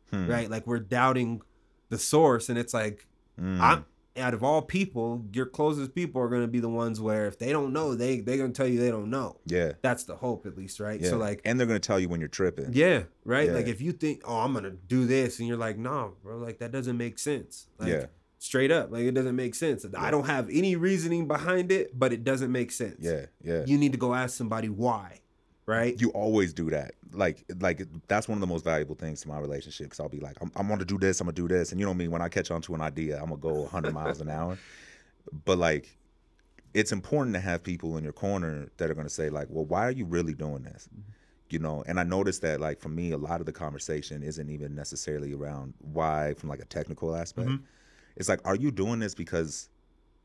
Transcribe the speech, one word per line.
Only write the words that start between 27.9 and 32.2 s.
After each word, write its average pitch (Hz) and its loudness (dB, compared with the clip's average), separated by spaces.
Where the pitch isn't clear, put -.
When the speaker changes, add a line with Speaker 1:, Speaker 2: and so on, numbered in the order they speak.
Speaker 1:
that's 107 2
one 110 0
of 101 -2
the 95 0
most 85 -2
valuable 76 0
things 78 -8
to 80 -12
my 76 -6
relationship, 71 -8
'cause - -12
I'll 76 -6
be 73 -10
like, 71 -10
"I'm, 90 -6
I'm 98 -2
gonna 101 -2
do 98 -2
this, 95 4
I'm 90 -2
gonna 85 -2
do 87 -2
this." 87 2
And 90 -4
you 101 0
know 92 0
me, 87 -2
when 82 -2